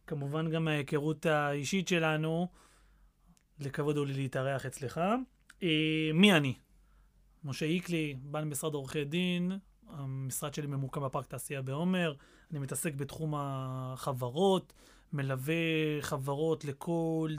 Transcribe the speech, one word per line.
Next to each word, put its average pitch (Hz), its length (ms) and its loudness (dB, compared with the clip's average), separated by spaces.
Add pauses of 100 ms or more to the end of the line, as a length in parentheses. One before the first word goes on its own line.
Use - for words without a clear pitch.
כמובן 156 420 -2
גם 160 180 2
ההיכרות 151 580 0
האישית 147 640 2
שלנו, 160 600 2 (1120)
לכבוד 143 380 -2
הוא 143 80 2
לי 139 80 -2
להתארח 135 520 -2
אצלך. 131 360 -6 (640)
אה, 156 500 2
מי 190 200 10
אני? 143 200 4 (920)
משה 143 220 -4
איקלי, 165 560 -2
בעל 147 240 -4
משרד 151 280 -2
עורכי 143 320 -4
דין, 175 460 0 (380)
המשרד 135 640 -6
שלי 147 140 -4
ממוקם 139 360 -2
בפארק 135 220 -4
תעשייה 139 360 -8
בעומר, 160 520 0 (380)
אני 151 80 -6
מתעסק 139 340 -4
בתחום 147 440 -4
החברות, 131 1400 0 (400)
מלווה 135 420 -2 (460)
חברות 147 640 0
לכל 160 720 0